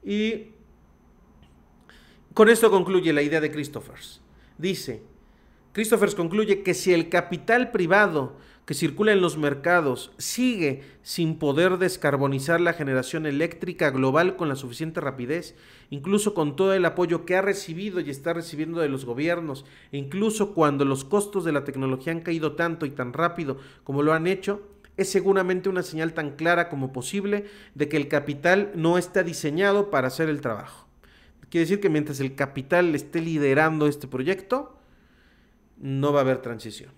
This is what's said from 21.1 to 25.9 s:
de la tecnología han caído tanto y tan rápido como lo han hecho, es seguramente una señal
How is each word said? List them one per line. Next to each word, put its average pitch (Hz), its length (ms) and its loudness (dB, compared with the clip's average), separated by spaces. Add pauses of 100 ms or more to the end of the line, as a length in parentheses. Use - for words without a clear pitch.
de 165 80 0
la 143 100 0
tecnología 135 500 -4
han 165 100 -6
caído 160 340 -2
tanto 165 300 -2
y 135 40 -4
tan 123 220 -6
rápido 160 460 -4 (260)
como 139 180 -2
lo 151 100 4
han 160 140 2
hecho, 190 360 -2 (340)
es 190 140 -2
seguramente 185 580 2
una 185 140 0
señal 160 320 -4